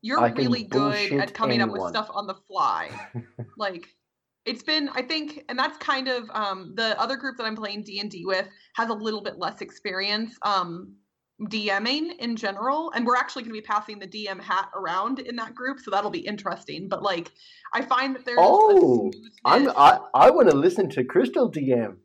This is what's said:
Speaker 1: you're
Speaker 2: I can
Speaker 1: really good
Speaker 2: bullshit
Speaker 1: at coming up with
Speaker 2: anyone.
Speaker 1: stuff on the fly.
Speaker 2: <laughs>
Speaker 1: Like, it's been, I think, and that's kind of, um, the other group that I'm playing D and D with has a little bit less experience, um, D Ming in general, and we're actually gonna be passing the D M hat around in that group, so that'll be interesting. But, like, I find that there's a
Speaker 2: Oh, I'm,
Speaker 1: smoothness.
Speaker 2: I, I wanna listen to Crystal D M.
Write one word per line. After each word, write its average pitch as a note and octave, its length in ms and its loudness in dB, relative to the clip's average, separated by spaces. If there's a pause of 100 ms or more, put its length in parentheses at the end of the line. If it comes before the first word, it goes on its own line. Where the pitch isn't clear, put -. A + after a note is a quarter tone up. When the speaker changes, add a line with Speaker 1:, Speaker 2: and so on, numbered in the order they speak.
Speaker 1:
you're A3 160 0
Speaker 2:
I E3 100 6
can C3 160 0
Speaker 1:
really A#3+ 180 0
good C#3 280 0
Speaker 2:
bullshit D3+ 280 0
Speaker 1:
at - 140 -4
coming B2 260 0
up A#2 100 2
with - 80 -6
Speaker 2:
anyone. F#2+ 140 -4
Speaker 1:
stuff E3 220 -6
on G3+ 140 -6
the - 80 -8 (120)
fly. F2 440 -2 (240)
Speaker 2:
<laughs> A#2+ 80 -8 (340)
Speaker 1:
Like, F#3 300 -8 (580)
it's - 160 -6
been, D#4 320 -2
I B3+ 80 -4
think, D4+ 480 -8
and B3 80 -8
that's D4+ 220 -2
kind C4 280 -4
of, A#3+ 280 -6
um, F#3+ 400 -6
the A3 260 -2
other B3 160 -4
group C4 200 -10
that A#3 80 -8
I'm A3 100 -6
playing G#3 260 -10
D G3+ 180 -12
and G#3 120 -10
D F3+ 140 -12
with F#3+ 220 -2 (280)
has A3+ 140 -2
a A3+ 40 -2
little G#3+ 280 -6
bit G3+ 180 -10
less - 220 -6
experience, G#3 840 -6
um, F#3 500 -4 (560)
D G#3 220 -4 (100)
Ming D4 380 -4
in A#3 160 -6
general, A3+ 580 -4
and A#3 140 -2
we're B3 100 2
actually C4 240 -4
gonna A3+ 120 -14
be G#3+ 80 -10
passing G#3+ 360 -4
the G3+ 100 -16
D G#3 220 -10
M F#3+ 80 -8
hat G3 380 -4
around G3 420 -4
in A#3+ 200 -10
that A3+ 180 -10
group, C4+ 240 -8
so - 100 -14
that'll G3+ 220 -2
be E3 140 -8
interesting. G3 640 -8
But, F3+ 140 -6
like, F3+ 300 -4 (420)
I A#3+ 80 -2
find C4 340 -2
that - 80 -16
there's A#3+ 140 -2
a - 60 6
Speaker 2:
Oh, G4 680 6 (340)
I'm, A3 180 6
Speaker 1:
smoothness. - 120 0
Speaker 2:
I, - 240 10 (140)
I E3 160 10
wanna B3 240 8
listen E3+ 380 2
to C3 120 -2
Crystal B3 440 2
D C#3 260 0
M. G#2 320 -2